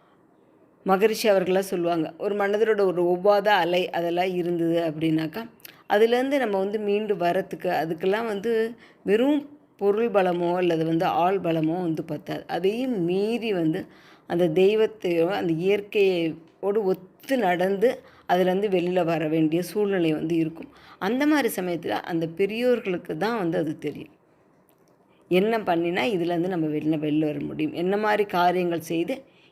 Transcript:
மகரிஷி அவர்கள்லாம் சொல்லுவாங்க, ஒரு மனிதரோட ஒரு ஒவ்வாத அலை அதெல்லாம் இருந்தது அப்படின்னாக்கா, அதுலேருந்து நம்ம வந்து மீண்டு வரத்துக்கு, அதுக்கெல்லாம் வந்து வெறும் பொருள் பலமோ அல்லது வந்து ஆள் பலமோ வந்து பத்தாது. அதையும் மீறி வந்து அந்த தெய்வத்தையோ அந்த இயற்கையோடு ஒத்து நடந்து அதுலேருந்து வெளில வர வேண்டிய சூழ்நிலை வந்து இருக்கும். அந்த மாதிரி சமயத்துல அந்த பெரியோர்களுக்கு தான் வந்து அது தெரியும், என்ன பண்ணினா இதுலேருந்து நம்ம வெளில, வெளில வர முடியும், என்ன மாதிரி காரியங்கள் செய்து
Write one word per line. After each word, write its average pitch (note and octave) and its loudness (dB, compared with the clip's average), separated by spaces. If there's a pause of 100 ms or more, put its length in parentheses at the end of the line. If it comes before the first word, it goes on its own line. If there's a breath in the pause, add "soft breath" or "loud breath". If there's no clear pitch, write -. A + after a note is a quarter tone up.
(840 soft breath)
மகரிஷி G#3+ 2
அவர்கள்லாம் F#3 2
சொல்லுவாங்க, E3+ 0 (100)
ஒரு G3+ -4
மனிதரோட G#3 2
ஒரு F3+ 2
ஒவ்வாத F#3+ 4 (100)
அலை F3+ 2
அதெல்லாம் F3 -2
இருந்தது E3+ 0
அப்படின்னாக்கா, D#3+ -2 (460 loud breath)
அதுலேருந்து A#3+ 2
நம்ம A3 0
வந்து G3+ -2
மீண்டு G#3 0
வரத்துக்கு, F3 -2
அதுக்கெல்லாம் F3 -2
வந்து G#3 -4 (520 loud breath)
வெறும் B3+ 2 (380)
பொருள் G#3 2
பலமோ F3+ 2
அல்லது E3+ 2
வந்து E3 0 (100)
ஆள் F3+ 2
பலமோ D#3+ 0
வந்து D#3+ -4
பத்தாது. D3+ -10
அதையும் G#3+ -2 (100)
மீறி G#3 -2
வந்து E3+ 0 (500 loud breath)
அந்த F3 2
தெய்வத்தையோ F#3+ 2
அந்த F#3+ -2
இயற்கையோடு F#3+ 0
ஒத்து F#3 -2
நடந்து F#3+ 2 (380 loud breath)
அதுலேருந்து F#3 2
வெளில F3+ 2
வர D#3+ 0
வேண்டிய D#3+ 2
சூழ்நிலை F#3+ 0
வந்து D#3+ -2
இருக்கும். D#3+ -4 (300 loud breath)
அந்த A#3 -2
மாதிரி C#4+ 2
சமயத்துல F3+ -4
அந்த E3 -4 (100)
பெரியோர்களுக்கு G3+ -2
தான் G#3+ -2
வந்து F3 -2
அது D#3+ -2
தெரியும், D3 -10 (1160 soft breath)
என்ன G#3+ 2
பண்ணினா F3 -2
இதுலேருந்து F3 -2
நம்ம D#3+ -2
வெளில, D3+ -2
வெளில D3+ 0
வர D3 -4
முடியும், D3+ -6
என்ன F3+ -2
மாதிரி G#3+ 0
காரியங்கள் F3 0
செய்து E3+ -4 (340 soft breath)